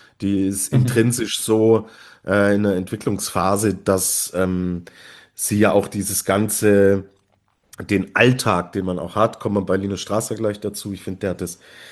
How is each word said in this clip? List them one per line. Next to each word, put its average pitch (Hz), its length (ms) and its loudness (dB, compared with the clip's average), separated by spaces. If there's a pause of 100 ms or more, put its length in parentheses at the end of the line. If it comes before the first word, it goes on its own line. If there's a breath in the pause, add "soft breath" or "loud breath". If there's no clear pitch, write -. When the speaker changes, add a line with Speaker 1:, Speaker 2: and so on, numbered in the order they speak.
(200 loud breath)
Speaker 1:
die 98 280 0
ist 101 240 -4
Speaker 2:
Mhm. 127 360 2
Speaker 1:
intrinsisch 117 320 -4
so, 110 480 2 (380 loud breath)
äh, 101 280 2
in 104 100 0
der 101 120 0
Entwicklungsphase, 98 960 -2
dass, - 640 -2
ähm, 90 480 -2 (500 loud breath)
sie - 240 -2
ja 104 140 6
auch 101 160 2
dieses 95 380 -6
ganze, 101 800 2 (840)
den 95 260 0
Alltag, 117 580 2
den 95 120 -4
man 90 140 -4
auch 87 180 -8
hat, 110 240 0
kommt 104 140 -4
man 98 120 0
bei 92 100 0
Linus 98 240 -4
Strasser 110 340 -4
gleich 107 260 -4
dazu. 104 320 -8
Ich 92 100 -12
find, 95 200 -10
der 98 80 -2
hat 87 100 -8
das 87 180 -8 (340 loud breath)